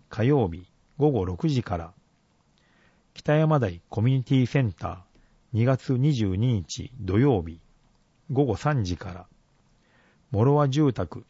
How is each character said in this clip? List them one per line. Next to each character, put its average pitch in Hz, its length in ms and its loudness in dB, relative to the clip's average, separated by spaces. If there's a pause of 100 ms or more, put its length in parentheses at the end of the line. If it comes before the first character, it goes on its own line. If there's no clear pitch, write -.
火 110 160 -4
曜 131 240 2
日、 85 180 -12 (320)
午 147 120 2
後 110 140 0
六 90 240 -4
時 135 140 0
か 95 140 -4
ら。 82 160 -10 (1200)
北 - 220 -2
山 156 240 2
台 92 300 -4
コ - 140 -6
ミ 123 100 2
ュ 135 60 2
ニ 127 60 -4
テ - 120 0
ィ 127 100 4
セ 139 160 0
ン 110 100 -2
タ - 160 -10
ー、 87 100 -12 (540)
二 110 120 2
月 131 340 0
二 143 140 2
十 104 240 0
二 120 180 0
日 - 460 -6
土 95 180 0
曜 123 240 4
日、 82 180 -12 (720)
午 139 140 2
後 113 120 0
三 143 280 0
時 90 120 -4
か 90 160 -12
ら。 87 140 -18 (1040)
諸 131 240 2
和 147 140 4
住 139 240 2
宅 101 380 -8